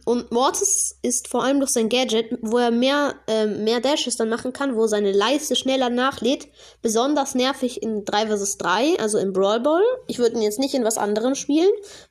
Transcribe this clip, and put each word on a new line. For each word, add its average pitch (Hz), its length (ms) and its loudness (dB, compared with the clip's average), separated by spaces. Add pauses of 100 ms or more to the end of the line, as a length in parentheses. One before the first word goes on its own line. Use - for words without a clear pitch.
und 240 280 -2
Mortis - 680 0
ist - 260 -4
vor 254 160 -2
allem 277 160 2
durch 269 120 -2
sein 226 160 0
Gadget, 233 520 0
wo 233 180 -2
er 240 120 2
mehr, 269 440 2 (120)
ähm, 214 380 0
mehr 233 160 0
Dashes 262 360 -2
dann 226 120 0
machen 240 240 -4
kann, 269 240 -2
wo 220 100 2
seine 208 260 2
Leiste 247 420 2
schneller 262 360 0
nachlädt, 254 580 -2 (340)
besonders 262 520 0
nervig 254 480 -2
in 214 220 -4
drei 214 220 0
versus 202 320 -2
drei, 226 400 2
also 214 200 0
im 190 140 0
Brawl 196 280 2
Ball. 311 220 2 (240)
Ich - 120 -8
würd 240 160 2
ihn 226 80 0
jetzt 208 160 -2
nicht 277 160 0
in 254 100 2
was 226 140 0
anderem 214 360 0
spielen, 320 360 2 (400)